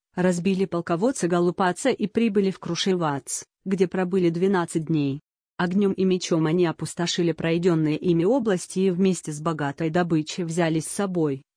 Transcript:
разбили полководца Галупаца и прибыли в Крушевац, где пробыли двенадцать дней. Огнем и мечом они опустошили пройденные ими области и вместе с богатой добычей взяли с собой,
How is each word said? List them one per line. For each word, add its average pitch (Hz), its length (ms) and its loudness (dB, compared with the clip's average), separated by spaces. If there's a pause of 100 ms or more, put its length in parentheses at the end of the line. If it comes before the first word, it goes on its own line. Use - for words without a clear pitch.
(140)
разбили 180 520 0
полководца 175 640 -2
Галупаца 180 600 0
и 208 160 0
прибыли 202 460 0
в - 80 -12
Крушевац, 165 880 -2 (200)
где 190 220 2
пробыли 185 420 0
двенадцать 170 560 0
дней. 147 360 0 (360)
Огнем 190 360 2
и 196 100 -2
мечом 180 420 2
они 175 200 2
опустошили 170 680 -2
пройденные 165 680 2
ими 165 280 2
области 214 540 0
и 190 120 2
вместе 180 400 0
с 151 80 -10
богатой 156 500 -2
добычей 165 540 0
взяли 160 380 0
с - 60 -10
собой, 170 540 -2 (140)